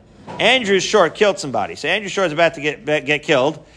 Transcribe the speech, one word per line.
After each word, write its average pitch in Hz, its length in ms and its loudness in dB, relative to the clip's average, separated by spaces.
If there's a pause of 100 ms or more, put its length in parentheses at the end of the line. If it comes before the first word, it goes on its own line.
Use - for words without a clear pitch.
(380)
Andrew's 202 460 2
shore 175 260 4
killed 202 300 2
somebody. 104 340 -4
So 143 140 -8
Andrew's 196 240 -4
shore 196 140 -2
is 151 60 -2
about 165 220 2
to 151 60 -12
get, 143 240 -6
get 147 400 -2
killed. 151 400 0 (120)